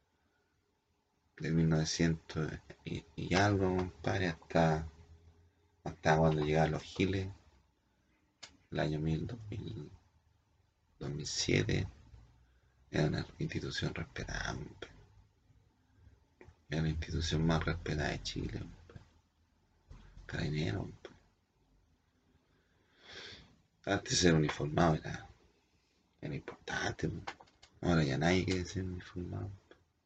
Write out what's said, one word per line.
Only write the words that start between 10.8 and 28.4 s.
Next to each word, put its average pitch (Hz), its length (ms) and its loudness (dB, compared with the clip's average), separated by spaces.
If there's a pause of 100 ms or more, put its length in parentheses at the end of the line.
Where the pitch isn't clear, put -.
dos 69 120 -6
mil 73 160 -6
siete, - 600 2 (1040)
era 78 160 2
una - 180 -2 (140)
institución - 560 -4
respetada, - 580 -6
compadre. - 420 -12 (1800)
Era 78 120 -2
la 80 60 0
institución 80 580 0
más 82 180 4
respetada 78 440 -2
de - 140 -4
Chile, - 360 -6
compadre. - 420 -14 (1300)
Carabinero, 78 540 -2
compadre. - 360 -12 (2750)
Antes - 340 0
ser 87 160 8
uniformado 78 640 4
era, - 320 -8 (920)
era - 140 -6
importante, - 760 -4
compadre. - 300 -8 (440)
Ahora 85 200 4
ya 67 140 2
nadie 87 300 4